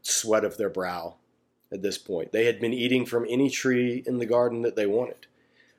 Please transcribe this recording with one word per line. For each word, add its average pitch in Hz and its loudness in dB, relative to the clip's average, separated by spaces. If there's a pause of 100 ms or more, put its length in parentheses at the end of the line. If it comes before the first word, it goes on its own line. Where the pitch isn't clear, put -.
sweat 110 0
of 101 -2
their 101 -2
brow 87 -6 (560)
at 95 -10
this 98 -2
point. 85 -6
They 113 4
had 113 2
been 120 0
eating 123 2
from 117 -2
any 131 2
tree 127 0
in 123 -2
the 120 -2
garden 117 2
that 117 0
they 104 2
wanted. 120 -2 (520)